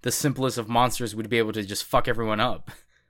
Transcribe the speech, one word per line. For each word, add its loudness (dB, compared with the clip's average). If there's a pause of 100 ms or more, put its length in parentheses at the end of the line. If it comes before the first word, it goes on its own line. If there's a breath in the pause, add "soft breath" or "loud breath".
the -2
simplest 0
of -6
monsters 2
would -6
be 2
able 2
to -2
just -6
fuck 2
everyone 0
up. -2 (400 soft breath)